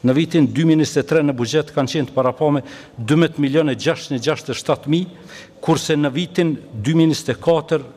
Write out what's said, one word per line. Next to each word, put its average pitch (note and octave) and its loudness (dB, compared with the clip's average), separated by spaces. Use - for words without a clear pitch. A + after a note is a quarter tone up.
Në C3 2
vitin D#3+ 2
dy A#2 0
mijë D#3 4
njëzet D3 0
e - -2
tre D#3+ 2
në C#3 0
buxhet A#2+ -2
kanë C3+ 0
qenë C#3+ -2
të - -6
paraprame C3+ 0
dymbëdhjetë D3+ 0
milion C#3+ 2
e - -2
gjashtëqind C#3+ -4
e - -12
gjashtëdhjetë - -4
shtatë C#3+ -2
mijë, - -4
kurse D#3+ 0
në C#3+ 0
vitin E3 -2
dy A#2 -2
mijë D#3+ 6
njëzet C3+ -4
e - -18
katër D#3 0